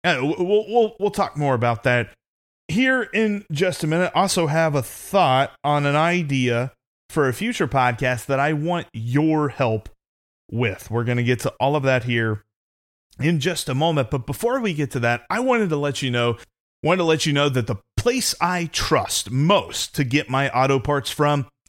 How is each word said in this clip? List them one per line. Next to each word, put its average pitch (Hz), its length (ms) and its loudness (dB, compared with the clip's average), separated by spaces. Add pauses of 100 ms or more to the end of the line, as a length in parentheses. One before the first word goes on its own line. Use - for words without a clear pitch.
Uh, 175 120 0
w-, 139 220 -2
we'll, 202 300 0
we'll, 226 320 2
we'll 202 120 0
talk 202 260 -2
more 143 160 0
about 120 300 0
that 123 260 0 (580)
here 254 360 2 (100)
in 208 380 0
just 165 320 -2
a 160 40 -2
minute. 170 260 0
Also 180 340 2
have 160 280 0
a 135 80 0
thought 139 720 2 (100)
on 147 220 2
an 143 100 2
idea 139 800 0 (360)
for 143 200 2
a 123 40 -2
future 214 340 -2
podcast 123 580 0
that 135 140 0
I 147 140 0
want 160 400 -2
your 147 560 0
help 110 400 -2 (600)
with. 110 400 -4
We're 117 140 -2
gonna 120 180 0
get 123 180 2
to - 180 -4
all 143 180 0
of 139 60 -2
that 131 200 2
here 113 400 -2 (800)
in 160 180 2
just 165 300 -4
a 131 60 -2
moment. 147 360 0
But 131 140 -4
before 240 340 -2
we 220 140 -2
get 147 180 -4
to 135 80 -4
that, 120 300 0
I 220 100 -2
wanted 240 300 2
to 156 80 0
let 143 240 -4
you 131 100 -2
know, 120 260 0 (460)
wanted 170 140 2
to 180 80 0
let 160 200 2
you 156 60 2
know 143 160 2
that 127 200 0
the 110 100 -4 (180)
place 247 460 0
I 175 240 0
trust - 680 -2
most 147 640 0
to 151 80 0
get 135 260 0
my 135 200 0
auto 135 280 2
parts 139 320 -2
from 147 380 0 (220)